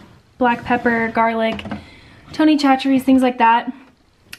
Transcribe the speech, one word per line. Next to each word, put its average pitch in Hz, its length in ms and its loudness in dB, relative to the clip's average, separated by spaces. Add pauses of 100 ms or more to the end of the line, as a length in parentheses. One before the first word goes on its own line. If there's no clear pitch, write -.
(380)
black 240 260 -2
pepper, 233 460 -2
garlic, 226 540 -4 (680)
Tony 311 260 2
Chachere's, 269 460 2
things 262 180 4
like 254 160 0
that, 233 340 2 (680)